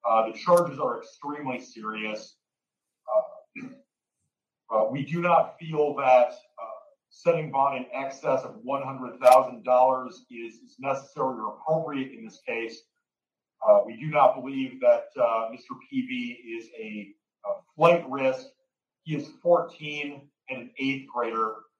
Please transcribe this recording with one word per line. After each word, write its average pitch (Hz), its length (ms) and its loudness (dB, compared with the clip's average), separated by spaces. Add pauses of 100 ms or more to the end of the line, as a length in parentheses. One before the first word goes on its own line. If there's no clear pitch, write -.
Uh, 113 240 4
the 110 60 -14
charges 170 420 2
are 123 200 -4
extremely 143 600 -10
serious. 107 760 -10 (1300)
Uh, 254 60 -14 (1040)
<clears throat> 113 40 -2
uh, 110 160 4
we 139 140 -6
do 165 160 -4
not 165 380 2
feel 147 360 -2
that, 127 360 6
uh, - 460 -16 (320)
setting 160 420 -2
bond 135 260 2
in 127 160 -8
excess 135 500 -4
of 107 200 -14
one 135 200 -4
hundred 127 380 -10
thousand 123 420 6
dollars 127 680 2
is, 117 260 -14
is - 240 -20
necessary 135 600 -4
or - 180 -8
appropriate 143 600 -4
in 113 80 -18
this - 220 -20
case. 113 340 -8 (840)
Uh, 127 180 8
we 113 120 -12
do 143 100 -8
not 147 320 4
believe 131 420 -6
that, 120 240 4 (160)
uh, 113 300 0
Mister 123 220 -16 (160)
Peavy 123 480 -6 (200)
is 113 100 -14 (120)
a, 107 280 -12 (380)
a 101 40 -4 (260)
flight 170 340 4
risk. 135 360 -2 (580)
He 156 120 -6
is 143 140 -8 (120)
fourteen 151 840 -2 (220)
and 127 140 -10
an 120 140 -18
eighth 135 360 -4
grader. 113 400 -2 (260)